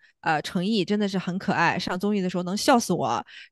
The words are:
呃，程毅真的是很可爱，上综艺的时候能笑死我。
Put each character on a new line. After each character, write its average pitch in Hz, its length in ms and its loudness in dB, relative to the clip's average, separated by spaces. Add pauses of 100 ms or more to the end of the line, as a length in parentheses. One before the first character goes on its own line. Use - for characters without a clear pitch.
(200)
呃， 156 220 0
程 - 200 -4
毅 202 220 0
真 208 160 0
的 202 80 0
是 190 100 -2
很 180 200 -4
可 - 160 -2
爱， 160 240 2
上 180 200 -4
综 208 160 -2
艺 202 60 0
的 185 80 -2
时 185 80 -4
候 175 60 -2
能 180 120 -4
笑 240 240 4
死 226 140 0
我。 120 320 0 (280)